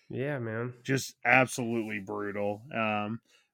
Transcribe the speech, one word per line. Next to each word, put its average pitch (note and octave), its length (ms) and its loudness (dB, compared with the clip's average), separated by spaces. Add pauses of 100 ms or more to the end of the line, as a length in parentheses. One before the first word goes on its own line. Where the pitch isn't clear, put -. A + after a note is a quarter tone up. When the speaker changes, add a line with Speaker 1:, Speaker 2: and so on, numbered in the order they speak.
(100)
Speaker 1:
Yeah, C3+ 280 -4
man. A#2 440 -4
Speaker 2:
just C3+ 320 0 (100)
absolutely A#2 760 4
brutal. G#2 600 -2 (160)
Um, G#2+ 460 0 (320)